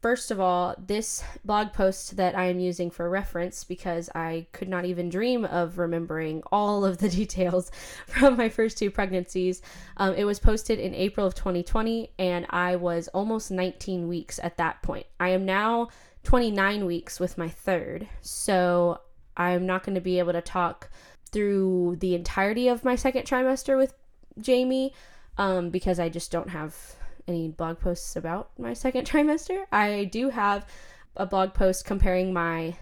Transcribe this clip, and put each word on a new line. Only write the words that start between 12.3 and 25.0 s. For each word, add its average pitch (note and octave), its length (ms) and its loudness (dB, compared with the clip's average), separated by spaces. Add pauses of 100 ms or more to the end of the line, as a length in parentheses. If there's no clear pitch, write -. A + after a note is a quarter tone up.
I F3+ 260 0
was E3+ 320 -2
almost A3 420 -2
nineteen F#3 560 -4
weeks E3+ 360 -6
at - 160 -6
that - 240 -2
point. - 240 -4 (120)
I F3+ 120 2
am F#3 160 2
now A3 420 0 (340)
twenty-nine G#3 600 4
weeks F3 340 -4
with F3+ 200 -2
my E3+ 100 -2
third, F3 580 -4 (140)
so F3 800 2 (380)
I'm F3+ 260 2
not F#3 200 0
gonna F#3+ 180 -2
be F3+ 160 0
able F3 160 2
to E3+ 80 -2
talk - 480 -2 (420)
through F#3+ 680 2
the F3+ 140 0
entirety G3+ 540 0
of A#3+ 160 0
my B3+ 100 4
second B3+ 300 0
trimester C4 540 2
with C4 160 2 (440)
Jamie, B3+ 540 2 (460)